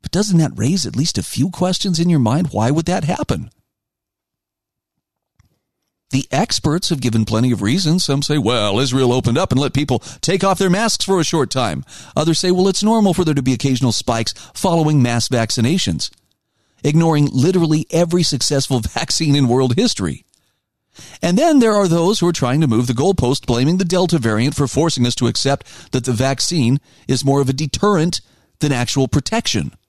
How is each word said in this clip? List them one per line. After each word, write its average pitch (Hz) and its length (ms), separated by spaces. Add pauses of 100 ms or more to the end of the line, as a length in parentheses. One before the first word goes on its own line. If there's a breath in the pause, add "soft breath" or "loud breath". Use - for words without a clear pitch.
But - 80
doesn't 196 260
that 160 180
raise 147 300
at - 100
least 139 220
a 95 60
few 139 260
questions 180 500
in 175 80
your 165 120
mind? 135 320
Why 110 180
would 160 160
that 175 200
happen? 139 440 (2500)
The 135 200
experts 160 580
have 143 120
given 113 240
plenty 117 260
of 101 120
reasons. 165 420
Some 135 160
say, 151 160
"Well, 104 420
Israel 127 320
opened 127 280
up 190 120
and 127 80
let 143 140
people 135 260 (220 loud breath)
take 180 220
off 190 160
their 190 100
masks 208 340
for 190 160
a 160 60
short 151 240
time." 95 340 (320 loud breath)
Others 160 220
say, 180 140
"Well, 185 160
it's 190 160
normal 208 320
for 180 100
there 156 80
to 139 80
be 131 120
occasional 127 380
spikes 113 420 (200 loud breath)
following 156 480
mass 120 280
vaccinations," 113 840 (720)
ignoring 151 500
literally 156 560
every 170 320
successful 139 580
<laughs> - 180
vaccine 143 380
in 139 120
world 123 280
history. 104 500 (960 loud breath)
And 175 160
then 302 220
there 220 160
are 202 120
those 170 320
who 170 80
are 175 60
trying 135 260
to 160 80
move 120 200
the 131 60
goalpost, 135 520
blaming 135 320
the 190 80
Delta 175 320
variant 117 380
for 143 120
forcing 139 380
us 123 100
to 120 120
accept 135 380 (260 loud breath)
that 127 120
the 131 80
vaccine 131 680 (280 soft breath)
is 135 160
more 139 160
of 135 80
a 135 60
deterrent 165 680 (400 soft breath)
than 147 140
actual 127 340
protection. - 680 (140)